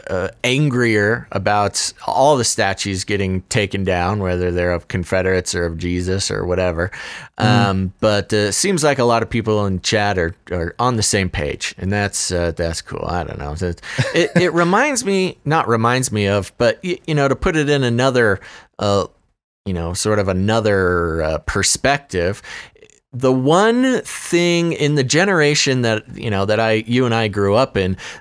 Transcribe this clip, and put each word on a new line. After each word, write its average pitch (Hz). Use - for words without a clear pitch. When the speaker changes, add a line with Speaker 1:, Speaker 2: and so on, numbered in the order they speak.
Speaker 1:
uh, 92
angrier 120
about 101
all 143
the 120
statues 98
getting 95
taken 98
down, 92
whether 90
they're 87
of 85
Confederates 92
or 87
of 82
Jesus 90
or 101
whatever. 90
Speaker 2:
Mm-hmm. 107
Speaker 1:
Um, 95
but, 104
uh, 104
seems 180
like 139
a 123
lot 117
of 110
people 107
in 95
chat 104
are, 87
are 87
on 123
the 107
same 95
page, -
and 92
that's, 101
uh, 87
that's 82
cool. -
I 87
don't -
know. 73
It, 85
it, 170
it 170
Speaker 2:
<laughs> -
Speaker 1:
reminds 185
me, 190
not 151
reminds 117
me 104
of, 101
but, 120
y-, 180
you 156
know, 147
to 190
put 185
it 147
in 139
another, 120
uh, 101
you 95
know, 85
sort 107
of 95
another, 92
uh, 78
perspective, 98
the 131
one 214
thing 170
in 147
the 143
generation 147
that, 110
you 113
know, 98
that 107
I, 110
you 120
and 117
I 113
grew 101
up 131
in, 92